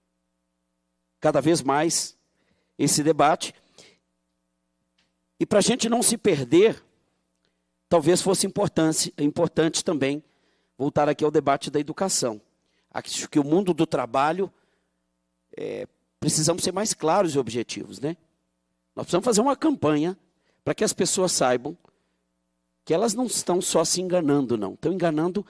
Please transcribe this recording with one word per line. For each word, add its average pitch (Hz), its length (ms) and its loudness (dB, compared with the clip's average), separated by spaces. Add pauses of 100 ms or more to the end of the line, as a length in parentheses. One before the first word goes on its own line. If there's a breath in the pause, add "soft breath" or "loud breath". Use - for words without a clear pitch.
(1200)
cada 151 220 2
vez 156 200 2
mais, 147 560 -2 (600)
esse 143 260 0
debate. 151 500 2 (1800 soft breath)
E 165 80 -2
pra 208 140 4
gente 226 300 0
não 240 120 0
se 233 160 0
perder, 156 640 4 (1080)
talvez 170 320 4
fosse 190 260 0
importante, 165 720 0
importante 160 640 0
também 143 400 -2 (540)
voltar 147 320 0
aqui 151 160 0
ao 151 60 2
debate 147 380 0
da 151 120 -2
educação. 147 600 -4 (480)
Acho - 400 -10
que 151 100 0
o 143 40 2
mundo 175 300 0
do 156 120 0
trabalho, 147 640 -2 (1080)
é, 101 280 -10 (320)
precisamos 165 460 -2
ser 185 80 -2
mais 202 220 -4
claros 160 420 0
e 139 40 2
objetivos, 107 600 -6
né? 151 160 -6 (800)
Nós 117 100 -8
precisamos - 200 0
fazer 214 160 2
uma 277 140 2
campanha 175 600 0 (460)
pra 147 100 -2
que - 100 -2
as 214 100 0
pessoas 185 400 0
saibam 127 440 0 (1080)
que 156 100 -2
elas 202 200 0
não 254 120 -2
estão 185 360 -2
só 170 240 2
se 175 160 -2
enganando, 143 560 0
não. 98 160 -6
Estão - 180 -4
enganando 175 580 -2